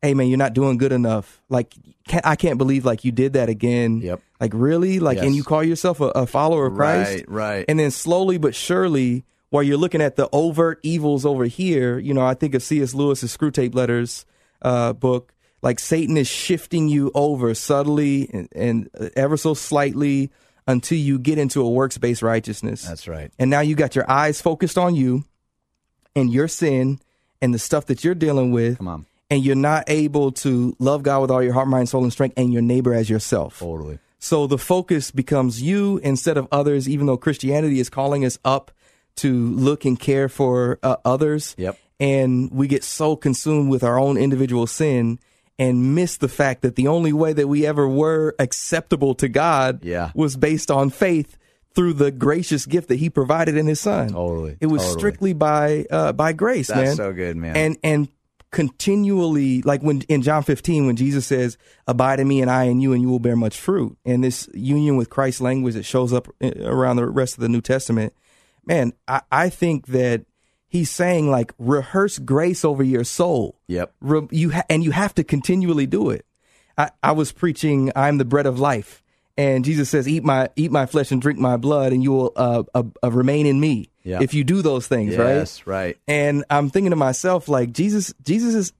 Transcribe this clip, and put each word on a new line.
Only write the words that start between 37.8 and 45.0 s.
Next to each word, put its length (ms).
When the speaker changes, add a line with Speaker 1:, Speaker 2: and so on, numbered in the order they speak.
Speaker 1:
calling 340
us 220
up 260
to 160
look 520
and 140
care 300
for, 540
uh, 220
others. 520
Speaker 2:
Yep. 200
Speaker 1:
And 520
we 160
get 160
so 320
consumed 540
with 140
our 160
own 180
individual 500
sin 500